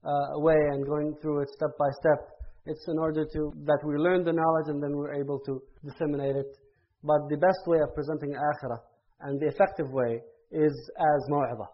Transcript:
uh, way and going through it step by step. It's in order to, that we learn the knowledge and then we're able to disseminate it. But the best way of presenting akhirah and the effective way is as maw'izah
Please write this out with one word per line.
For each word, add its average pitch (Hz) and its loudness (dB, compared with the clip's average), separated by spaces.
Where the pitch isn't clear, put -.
uh, 143 -2
way 156 6
and 139 -2
going 147 -2
through 147 0
it 139 -4
step 151 -4
by 143 2
step. - 4
It's 156 -8
in 160 -2
order 156 0
to, 151 -4
that 147 4
we 147 -2
learn 180 4
the 165 0
knowledge 160 2
and 147 -4
then 143 -2
we're 147 -4
able 139 -4
to 135 -4
disseminate 143 -2
it. 139 -4
But 147 2
the 147 0
best 185 4
way 165 4
of 147 0
presenting 143 -4
akhirah 139 -2
and 139 -4
the 151 0
effective 156 2
way 120 0
is 151 2
as 151 2
maw'izah 120 -2